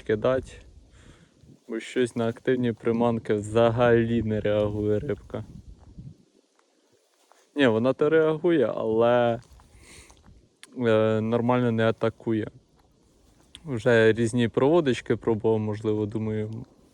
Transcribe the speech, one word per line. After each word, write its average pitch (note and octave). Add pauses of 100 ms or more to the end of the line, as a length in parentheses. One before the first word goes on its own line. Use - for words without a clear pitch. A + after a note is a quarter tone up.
кидати, B2+ (1160)
бо A2+
щось A#2+
на A#2
активні B2
приманки A#2
взагалі A#2
не G#2+
реагує G#2
рибка. G#2 (2000)
Ні, C#3
вона A#2
то D3+
реагує, D#3
але, A#2 (1400)
е, A2
нормально A#2
не A2+
атакує. A2+ (1160)
Вже A#2
різні A#2
проводочки C3
пробував, A2
можливо, G#2+
думаю, A2 (280)